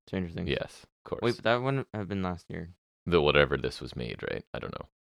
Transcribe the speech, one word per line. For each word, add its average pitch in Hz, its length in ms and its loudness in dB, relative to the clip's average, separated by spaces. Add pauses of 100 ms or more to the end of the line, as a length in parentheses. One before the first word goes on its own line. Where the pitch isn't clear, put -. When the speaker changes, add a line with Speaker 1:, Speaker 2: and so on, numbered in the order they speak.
Speaker 1:
Stranger 90 260 -4
Things? 87 160 -6
Speaker 2:
Yes, - 340 -4
of - 260 -20
course. - 120 -4
Speaker 1:
Wait, 120 160 2
but - 80 -16
that 120 160 4
wouldn't 135 320 -2
have 104 140 -6
been 98 160 -2
last 90 260 -4
year. 85 200 -10 (360)
Speaker 2:
The 85 160 6
whatever 71 360 6
this 65 240 -4
was 60 140 -12
made, 57 280 -8
right? - 200 -6 (100)
I - 60 -8
don't - 200 -8
know. - 80 -10 (180)